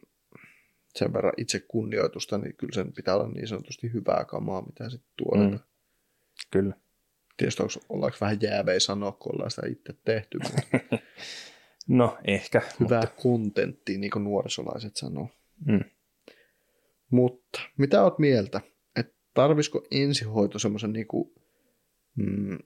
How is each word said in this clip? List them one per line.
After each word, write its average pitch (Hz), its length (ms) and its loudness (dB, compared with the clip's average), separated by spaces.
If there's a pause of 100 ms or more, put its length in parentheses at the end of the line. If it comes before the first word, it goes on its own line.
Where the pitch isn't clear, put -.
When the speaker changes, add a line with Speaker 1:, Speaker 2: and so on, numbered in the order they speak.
(960)
Speaker 1:
sen - 180 0
verran 101 240 2
itsekunnioitusta, - 1000 -4
niin - 180 -8
kyllä - 180 -8
sen 98 180 -4
pitää - 240 -2
olla 110 120 0
niin 107 200 -8
sanotusti 117 440 -8
hyvää - 320 0
kamaa, 98 420 -6
mitä - 240 -12
sit 123 120 -14 (140)
tuotetaan. 101 360 2
Speaker 2:
Mm. 101 60 -6 (920)
Kyllä. 98 240 2 (640)
Speaker 1:
Tietysti - 260 0
onks, - 160 -4 (100)
ollaanko - 320 -4
vähän 104 200 0
jäävejä 101 400 2
sanoa, 101 320 -2
kun - 220 -8
ollaan - 160 -4
sitä - 160 -6
itse - 260 -8 (120)
tehty, 110 380 -2
mutta 127 200 -2 (160)
Speaker 2:
<laughs> - 200 -2 (880)
No, 123 380 6
ehkä, 98 360 2 (180)
Speaker 1:
hyvää 117 200 4
Speaker 2:
mutta - 220 -2
Speaker 1:
kontenttia, 104 760 0
niin 101 120 -4
kuin 104 140 -2
nuorisolaiset - 720 -4
sanoo. - 320 -8 (380)
Speaker 2:
Mm. 104 140 4 (1300)
Speaker 1:
Mutta 123 500 2 (160)
mitä 139 260 4
oot 185 160 4
mieltä, 120 420 2 (360)
että - 180 -4 (200)
tarvisiko 147 560 4
ensihoito 113 680 0
semmoisen, 107 340 -2
niinku, - 400 -4 (840)
mm, 98 500 -2